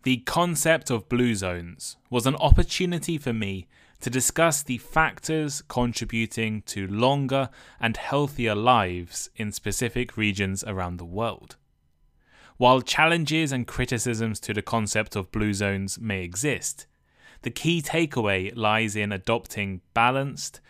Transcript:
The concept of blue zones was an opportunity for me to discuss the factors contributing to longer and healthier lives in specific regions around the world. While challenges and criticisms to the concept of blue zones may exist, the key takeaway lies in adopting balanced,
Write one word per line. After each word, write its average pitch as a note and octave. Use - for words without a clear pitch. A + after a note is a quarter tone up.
The C3
concept E3
of A2+
blue B2
zones F2+
was B2
an C3
opportunity F3
for B2+
me G2
to B2+
discuss D3+
the B2
factors D#3
contributing A2+
to G2
longer C3
and A2+
healthier C#3
lives G2+
in G#2+
specific -
regions G2
around F#2
the F2
world. G2+
While B2
challenges D#3
and B2
criticisms A2+
to A2
the G#2
concept G#2+
of F#2+
blue G#2+
zones G2
may G2+
exist, F#2+
the B2
key E3+
takeaway A2+
lies A2
in G#2
adopting G2
balanced, C3+